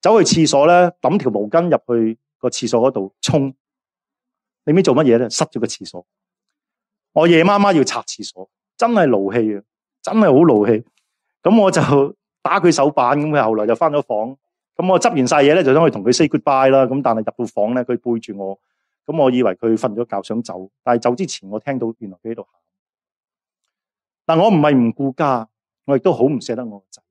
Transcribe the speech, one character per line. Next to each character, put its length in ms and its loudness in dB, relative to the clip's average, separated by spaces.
走 220 4
去 20 2
廁 220 2
所 180 2
呢， 260 4
抌 180 0
條 100 -2
毛 120 -4
巾 280 -2
入 80 2
去 400 -2
個 100 -4
廁 180 -8
所 220 0
嗰 20 -4
度 300 -8
沖。 320 -2
你 100 0
知 80 4
做 140 2
乜 60 2
嘢 140 4
呢？ 140 -2
塞 140 -4
咗 140 -10
個 60 -4
廁 180 -10
所。 220 -18
我 140 4
夜 160 6
媽 160 2
媽 140 2
要 100 4
拆 180 -6
廁 260 -16
所， 200 -20
真 140 0
係 160 2
勞 260 0
氣 240 -2
啊， 60 -14
真 140 -6
係 80 4
好 80 4
勞 340 4
氣。 180 0
咁 180 2
我 120 2
就 100 0
打 160 -2
佢 120 2
手 200 2
板， 280 0
咁 100 -4
佢 140 0
後 120 0
來 100 -2
就 80 0
返 180 0
咗 120 -2
房。 340 -8
咁 160 -2
我 80 4
執 100 0
完 180 -2
晒 100 0
嘢 180 4
呢， 80 2
就 100 2
想 100 4
去 80 2
同 120 -10
佢 100 2
say 140 0
goodbye 420 0
啦。 160 4
咁 160 -4
但 140 0
係 40 -4
入 40 -8
到 220 -8
房 280 -4
呢， 100 -4
佢 140 -4
背 220 -4
住 180 -14
我， 220 -10
咁 160 -8
我 80 2
以 100 0
為 140 0
佢 200 -2
瞓 200 -4
咗 100 -6
覺 220 -10
想 160 -6
走， 260 -16
但 120 0
係 40 -2
走 160 -2
之 100 -6
前 240 -14
我 100 -10
聽 200 -8
到 180 -6
原 140 -16
來 100 -20
佢 100 -12
喺 40 -10
度 80 -18
喊。 180 -20
但 120 0
我 120 4
唔 100 4
係 160 2
唔 180 2
顧 220 -6
家， 340 -2
我 100 -2
亦 40 0
都 140 0
好 120 0
唔 140 0
捨 140 -8
得 100 -8
我 140 -14
個 140 -20
仔。 200 -20